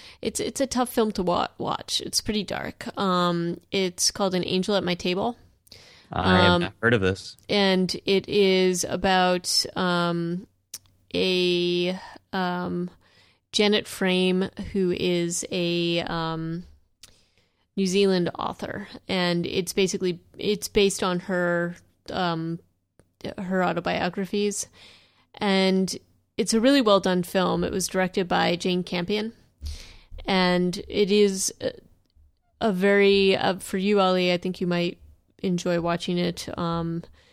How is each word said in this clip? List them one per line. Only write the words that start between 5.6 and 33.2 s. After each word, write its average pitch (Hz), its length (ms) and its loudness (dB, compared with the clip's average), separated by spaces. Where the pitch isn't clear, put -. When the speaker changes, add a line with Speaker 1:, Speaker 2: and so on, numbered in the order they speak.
Speaker 2:
I 185 260 4
have 180 140 6
Speaker 1:
Um, 175 100 4
Speaker 2:
not 98 200 -4
heard 117 120 6
of 107 80 4
this. 95 340 -2
Speaker 1:
and 190 440 2
it 196 240 0
is 185 540 4
about, 180 840 0
um, 175 720 -2
a, 180 840 0
um, 180 580 -4
Janet 208 360 2
Frame, 185 640 0
who 185 200 0
is 175 600 -2
a, 170 500 0
um, 165 640 -6
New 196 100 0
Zealand 185 440 4
author, - 480 -8
and 175 380 0
it's - 280 -4
basically, 185 460 -2
it's 208 300 -4
based 202 360 2
on 180 160 0
her, 175 560 -2
um, 170 500 -4
her 185 260 -2
autobiographies, 180 1040 -2
and 190 600 2
it's 214 160 0
a 226 80 2
really 269 200 6
well 202 180 6
done 185 220 2
film. 175 420 0
It - 80 -4
was 185 160 -4
directed 185 400 -2
by 180 280 0
Jane 180 280 -2
Campion, 208 500 -4
and 180 520 2
it 202 240 0
is 202 500 4
a, - 100 -2
a 220 100 2
very, 196 640 4